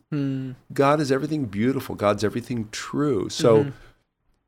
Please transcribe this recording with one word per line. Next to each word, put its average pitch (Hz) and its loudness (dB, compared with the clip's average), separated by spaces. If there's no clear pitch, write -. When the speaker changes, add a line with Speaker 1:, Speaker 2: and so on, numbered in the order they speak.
Speaker 1:
Mm. 135 -4
Speaker 2:
God 139 4
is 139 0
everything 151 -2
beautiful. 110 -2
God's 104 2
everything 117 -4
true. 135 -2
So, 117 6
Speaker 1:
Mm-hmm. 110 2